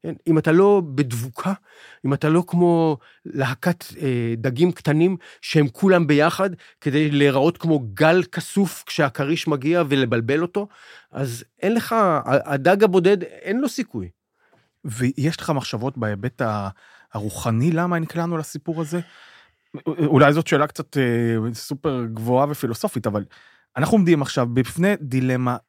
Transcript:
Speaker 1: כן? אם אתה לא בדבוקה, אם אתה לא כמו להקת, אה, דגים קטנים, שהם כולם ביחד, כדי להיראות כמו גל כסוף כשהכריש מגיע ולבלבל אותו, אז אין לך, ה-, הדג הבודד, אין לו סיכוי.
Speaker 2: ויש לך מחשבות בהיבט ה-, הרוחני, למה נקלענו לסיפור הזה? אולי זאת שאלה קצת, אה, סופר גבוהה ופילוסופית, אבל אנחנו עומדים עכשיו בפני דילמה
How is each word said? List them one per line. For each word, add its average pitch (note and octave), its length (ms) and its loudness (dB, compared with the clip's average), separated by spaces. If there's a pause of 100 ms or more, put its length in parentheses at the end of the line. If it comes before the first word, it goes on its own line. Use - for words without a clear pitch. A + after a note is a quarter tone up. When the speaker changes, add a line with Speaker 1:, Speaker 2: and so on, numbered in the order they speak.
Speaker 1:
כן? E3 120 -8 (120)
אם E3 120 4
אתה D#3 140 2
לא G3 300 4 (120)
בדבוקה, B2+ 580 -4 (540)
אם C#3 80 2
אתה D3+ 140 -2
לא E3+ 180 2
כמו E3+ 520 2 (280)
להקת, C#3 580 -4 (180)
אה, A#2+ 340 -2
דגים C3+ 360 2
קטנים, E3+ 440 2 (240)
שהם D3 280 2
כולם F3 380 4
ביחד, D#3 440 2 (300)
כדי D3+ 300 0
להיראות C#3+ 480 2
כמו D#3+ 220 0 (140)
גל D#3+ 280 4 (100)
כסוף - 540 -2
כשהכריש D3 640 -2
מגיע D#3 400 0
ולבלבל C3 540 0
אותו, G3+ 260 -6 (420)
אז B2 340 -8 (180)
אין G3+ 120 0
לך, A#3 180 -2
ה-, F#3+ 280 2 (340)
הדג F3+ 300 4
הבודד, F#3 380 4
אין - 380 -6
לו C#4 80 -2
סיכוי. A2+ 400 -8 (760)
Speaker 2:
ויש C3 560 -2
לך - 100 -4
מחשבות C3 480 -4
בהיבט G#2+ 420 -6
ה-, G#2+ 280 -2 (440)
הרוחני, A2+ 600 -2
למה F3 260 -2
נקלענו E3+ 380 -4
לסיפור D#3+ 440 -8
הזה? E3 200 -4 (840)
אולי D3 460 4
זאת D#3 140 0
שאלה D3 200 2
קצת, - 300 -10
אה, A#2 580 0
סופר C3+ 500 -6 (100)
גבוהה B2 360 0
ופילוסופית, C3 560 -4
אבל G2+ 180 -2 (520)
אנחנו D3 180 0
עומדים E3+ 280 4
עכשיו C3 240 0
בפני C3 540 0
דילמה B2+ 560 -2 (120)